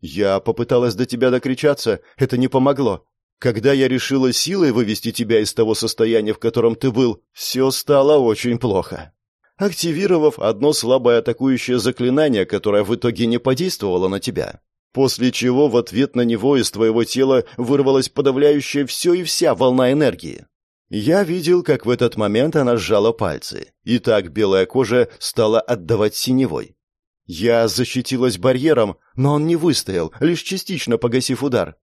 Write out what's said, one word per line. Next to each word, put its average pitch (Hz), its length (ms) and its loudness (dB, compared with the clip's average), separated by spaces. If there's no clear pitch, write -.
Я 98 380 -2
попыталась 120 560 0
до 123 100 -2
тебя 123 240 0
докричаться, 127 720 0
это 127 200 -2
не 127 100 2
помогло. 135 580 0
Когда 117 340 0
я 135 140 2
решила 131 440 0
силой 165 400 0
вывести 110 400 0
тебя 110 300 0
из 104 120 -4
того 110 220 0
состояния, 110 580 0
в - 60 -8
котором 117 360 0
ты 131 160 -2
был, 113 300 0
все - 380 -2
стало 143 460 2
очень 120 400 0
плохо. 95 560 -4
Активировав 170 840 0
одно 113 340 0
слабое 120 460 2
атакующее 123 600 -2
заклинание, 123 680 0
которое 104 380 0
в 101 120 -2
итоге 117 300 -2
не 117 120 0
подействовало 120 680 -2
на 98 120 -2
тебя. 85 420 -8
После 127 380 0
чего 127 360 2
в 117 80 0
ответ 127 400 -2
на 123 60 0
него 117 340 0
из 120 160 0
твоего 113 320 0
тела 131 400 0
вырвалась 135 520 0
подавляющая 143 760 0
все 175 280 -2
и 180 100 -2
вся 160 300 0
волна 127 380 2
энергии. 135 540 -2
Я 151 340 0
видел, 175 400 0
как 147 220 -2
в 113 40 -2
этот 123 260 0
момент 110 400 0
она 123 220 2
сжала 107 340 2
пальцы, 80 640 -8
и 233 160 0
так 101 320 0
белая 95 340 2
кожа 120 440 0
стала 110 400 0
отдавать 107 560 -2
синевой. 120 600 -2
Я 113 420 2
защитилась 123 680 -2
барьером, 127 600 2
но 139 180 0
он 151 140 0
не 170 80 0
выстоял, 101 640 -2
лишь 160 240 0
частично 170 540 -4
погасив 123 460 -2
удар. 107 400 -2